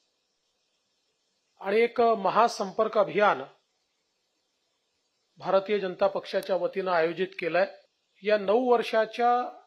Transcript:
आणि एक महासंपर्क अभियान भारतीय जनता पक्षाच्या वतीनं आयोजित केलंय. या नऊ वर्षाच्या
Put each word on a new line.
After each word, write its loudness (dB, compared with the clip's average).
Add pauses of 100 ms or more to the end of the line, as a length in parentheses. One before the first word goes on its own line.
(1600)
आणि 0
एक 0
महासंपर्क 2
अभियान 2 (2000)
भारतीय 0
जनता -2
पक्षाच्या -4
वतीनं -4
आयोजित 0 (100)
केलंय. 0 (560)
या 0
नऊ 2
वर्षाच्या 0 (360)